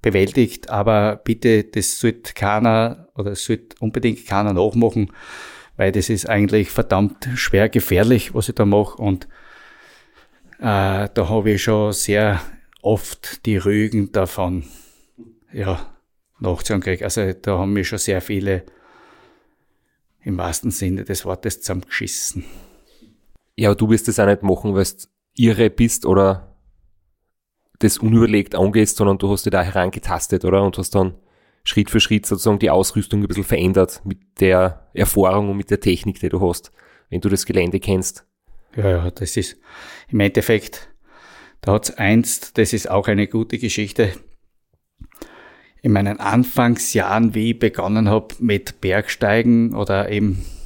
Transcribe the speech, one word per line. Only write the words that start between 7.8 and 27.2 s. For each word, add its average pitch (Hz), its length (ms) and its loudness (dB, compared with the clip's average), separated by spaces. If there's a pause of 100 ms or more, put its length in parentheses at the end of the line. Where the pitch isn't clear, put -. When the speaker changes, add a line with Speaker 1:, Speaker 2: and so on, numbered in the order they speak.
Speaker 1:
was - 140 -2
ich - 80 -8
da 110 80 2
mache. 101 360 2
Und, 98 260 -2 (1300)
äh, 98 560 0
da 92 140 0
hab 107 180 0
ich 104 160 2
schon 107 300 0
sehr 101 480 0 (420)
oft - 640 -4
die 107 100 0
Rügen 104 560 0
davon, 92 520 -2 (880)
ja, 95 380 -6 (480)
nachzuhören 95 440 -2
gekriegt. 92 200 -4
Also 98 300 -4
da 92 260 -4
haben 98 140 -2
mich 101 160 -2
schon 107 100 -8
sehr 95 220 -2
viele 98 440 -4 (1600)
im 98 140 -6
wahrsten 87 340 -4
Sinne 95 340 -4
des - 200 -8
Wortes 92 380 -8
zusammengeschissen. - 840 -8 (1120)
Speaker 2:
Ja, 107 140 4
aber 101 60 4
du 107 140 0
wirst 110 180 2
das 110 100 -2
auch 107 80 4
nicht 101 160 4
machen, 98 320 0
weil 95 100 2
du - 60 -4 (460)
irre 113 340 4
bist - 360 0
oder 95 480 2 (1200)